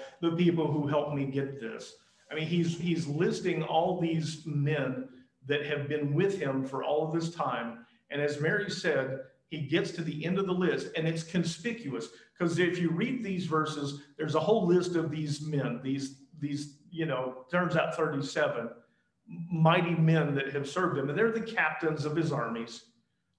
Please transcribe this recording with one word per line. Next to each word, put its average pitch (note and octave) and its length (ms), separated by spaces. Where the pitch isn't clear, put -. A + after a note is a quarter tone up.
the E3+ 120
people E3 380
who C#3+ 160
helped D3 280
me C#3 100
get C3 340
this." - 380
I D3+ 40
mean, D#3+ 120
he's, E3+ 320
he's E3+ 280
listing D#3+ 560
all F3 380
these D#3+ 440
men C#3+ 640
that C#3+ 200
have C#3+ 220
been D3 260
with F#3+ 240
him C3+ 260
for C3 180
all D3+ 240
of D#3+ 80
this E3 200
time. A#2 520
And C#3+ 100
as D3 200
Mary G3 300
said, C#3 500
he D#3 120
gets D3 320
to E3+ 100
the D3+ 220
end F#3 140
of G3 80
the F#3 60
list, E3 440
and D#3+ 100
it's E3 160
conspicuous, - 840
'cause E3+ 220
if E3+ 200
you E3+ 120
read A3+ 320
these F#3+ 240
verses, D3 560
there's D#3 180
a D#3 60
whole G#3 260
list F3 300
of D3+ 140
these D3+ 320
men, B2+ 400
these, C3+ 400
these, C#3+ 380
you D#3+ 160
know, C3 440
turns F3 260
out D#3+ 180
thirty-seven C#3 760
mighty E3 640
men D#3+ 400
that C3+ 180
have C#3 160
served E3+ 300
him, C#3+ 120
and E3 80
they're A3+ 120
the A3+ 100
captains D#3+ 640
of D3+ 120
his D3 160
armies. A#2 520